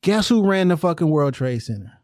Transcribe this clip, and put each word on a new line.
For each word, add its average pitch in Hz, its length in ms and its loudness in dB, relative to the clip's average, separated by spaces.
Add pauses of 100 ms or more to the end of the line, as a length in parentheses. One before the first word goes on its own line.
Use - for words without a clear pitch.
Guess 208 260 0
who 220 180 4
ran 190 220 2
the 175 80 2
fucking 170 320 0
World 147 260 2
Trade 127 260 -4
Center? 101 320 -10 (120)